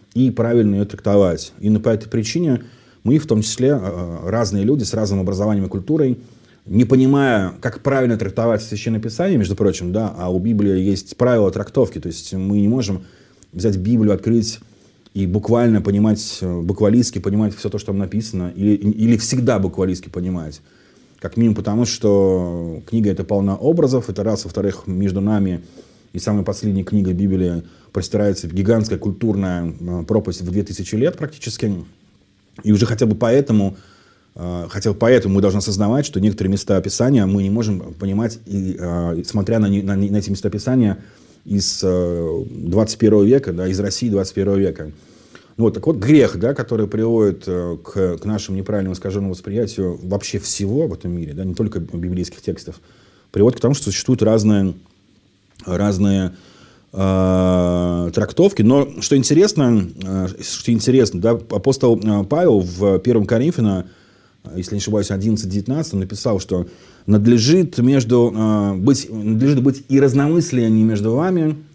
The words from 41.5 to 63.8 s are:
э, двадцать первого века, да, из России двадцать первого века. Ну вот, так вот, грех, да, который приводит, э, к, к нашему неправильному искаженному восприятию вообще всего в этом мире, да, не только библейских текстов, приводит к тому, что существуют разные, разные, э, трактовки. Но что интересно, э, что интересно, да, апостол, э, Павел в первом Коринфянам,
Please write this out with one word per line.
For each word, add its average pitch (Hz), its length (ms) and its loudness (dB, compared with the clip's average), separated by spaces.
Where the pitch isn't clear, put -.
э, 87 640 -2
двадцать 101 500 -2
первого 104 240 6
века, 117 300 4
да, 90 140 -4
из 95 120 -2
России 104 300 -2
двадцать 98 260 -2
первого 98 220 0
века. 87 340 -2
Ну 113 80 2
вот, 107 100 4
так 101 100 -6
вот, 156 120 0
грех, 117 420 4
да, 117 140 0
который 113 340 -2
приводит, 110 600 0
э, 87 360 -4
к, 92 340 -2
к - 80 -12
нашему 101 320 -6
неправильному 98 360 -4
искаженному 95 400 -4
восприятию 98 680 -4
вообще 98 380 -4
всего 123 480 -4
в 98 60 -6
этом 87 180 -8
мире, 80 220 -6
да, 87 120 -8
не 92 100 -4
только 101 240 -4
библейских 87 640 -6
текстов, - 400 -10
приводит 113 260 4
к - 40 -8
тому, 123 120 2
что 139 120 -4
существуют 120 360 -2
разные, 104 520 2
разные, 95 680 0
э, 92 1200 2
трактовки. 170 480 2
Но 135 400 2
что - 140 0
интересно, 135 720 4
э, 95 240 -2
что - 300 -6
интересно, 113 500 2
да, 113 100 2
апостол, 117 680 0
э, 104 240 0
Павел 143 360 2
в 92 400 0
первом 113 260 2
Коринфянам, 113 600 0